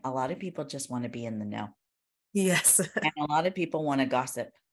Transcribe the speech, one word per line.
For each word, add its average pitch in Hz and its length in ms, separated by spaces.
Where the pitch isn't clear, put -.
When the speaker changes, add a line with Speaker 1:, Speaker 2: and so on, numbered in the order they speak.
Speaker 1:
a 131 60
lot 131 200
of 180 80
people 170 260
just 143 260
want 123 140
to 117 60
be 117 160
in 110 120
the 107 60
know. 107 300
Speaker 2:
Yes. 190 480
<laughs> 165 160
Speaker 1:
And 156 220
a 147 120
lot 160 160
of 185 80
people 160 300
want 139 160
to 131 60
gossip. 127 440